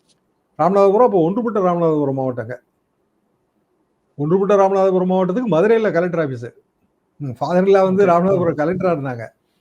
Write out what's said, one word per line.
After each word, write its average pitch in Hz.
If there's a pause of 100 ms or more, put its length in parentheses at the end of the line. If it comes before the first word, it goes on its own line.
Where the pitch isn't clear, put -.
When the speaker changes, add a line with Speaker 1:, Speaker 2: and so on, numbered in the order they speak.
(580)
Speaker 1:
ராமநாதபுரம் 196
அப்போ 196
ஒன்றுபட்ட 214
ராமநாதபுரம் 160
மாவட்டங்க. 123 (1600)
ஒன்றுபட்ட 190
ராமநாதபுரம் 190
மாவட்டத்துக்கு 185
மதுரையில 214
கலெக்டர் 170
ஆபீஸ். 123 (720)
ம், 131
ஃபாதர் 180
இல்லா 196
வந்து 190
Speaker 2:
ஓகே. 185
Speaker 1:
ராமநாதபுரம் 175
கலெக்டரா 175
இருந்தாங்க. 131 (340)